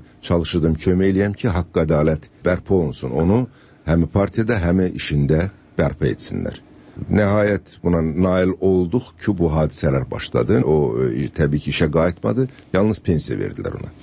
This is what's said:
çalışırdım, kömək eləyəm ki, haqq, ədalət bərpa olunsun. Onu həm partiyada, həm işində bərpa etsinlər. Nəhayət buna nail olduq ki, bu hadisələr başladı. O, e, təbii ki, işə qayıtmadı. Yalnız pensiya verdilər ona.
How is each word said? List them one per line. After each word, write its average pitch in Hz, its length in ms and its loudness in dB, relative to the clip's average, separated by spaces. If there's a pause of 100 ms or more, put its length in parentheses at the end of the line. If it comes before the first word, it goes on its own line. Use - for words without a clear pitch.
(180)
çalışırdım, 82 600 0
kömək 95 340 2
eləyəm 101 220 0
ki, 120 160 -2
haqq, 87 320 0
ədalət 78 560 0
bərpa 90 400 0
olunsun. 67 320 -4
Onu 87 320 2 (420)
həm 82 220 2
partiyada, 110 520 0
həm 90 280 2
işində 78 600 0 (240)
bərpa 78 340 0
etsinlər. - 560 -6 (420)
Nəhayət 101 720 0
buna 87 220 0
nail 92 540 2
olduq 92 580 0
ki, - 200 -2
bu 87 160 0
hadisələr 73 560 0
başladı. 64 560 0
O, 78 140 2 (220)
e, 64 300 -2
təbii 73 360 0
ki, 73 80 -4
işə 78 160 0
qayıtmadı. 90 600 0 (240)
Yalnız 104 280 2
pensiya 69 400 -2
verdilər - 400 -8
ona. - 120 -12 (120)